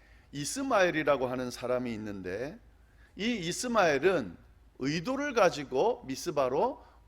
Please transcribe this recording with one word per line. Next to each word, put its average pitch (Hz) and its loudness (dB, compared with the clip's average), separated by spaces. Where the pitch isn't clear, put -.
이스마엘이라고 156 2
하는 127 -4
사람이 123 -2
있는데 104 -8
이 233 -2
이스마엘은 170 2
의도를 240 -2
가지고 165 2
미스바로 143 -2